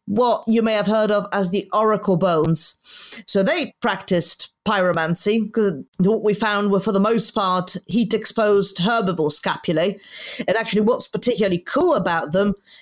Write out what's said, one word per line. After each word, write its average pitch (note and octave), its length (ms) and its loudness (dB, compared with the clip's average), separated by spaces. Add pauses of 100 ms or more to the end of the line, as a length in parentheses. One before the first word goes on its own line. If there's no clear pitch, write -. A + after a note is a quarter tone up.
what A3+ 400 0
you A3+ 160 4
may A3 120 2
have G3+ 120 0
heard G#3+ 240 2
of G#3 220 0
as G3 180 0
the G3 220 -2
oracle G#3 440 2
bones. D#3+ 600 0 (500)
So G3+ 160 2
they D4 400 -2
practiced - 680 -2 (120)
pyromancy, F#3+ 880 0
'cause G3+ 220 0 (240)
what G3+ 240 2
we G#3 100 2
found G#3 380 0
were, G3 100 2
for G#3+ 120 -2
the G3 80 2
most A3 320 0
part, F#3 440 0 (100)
heat-exposed G#3 920 0
herbivore F3+ 520 0
scapulae. E3+ 720 -2 (480)
And F#3 80 0
actually G#3+ 240 0
what's A3+ 260 0
particularly G3 520 0
cool D#4+ 360 0
about E3 380 -2
them G3 220 2 (280)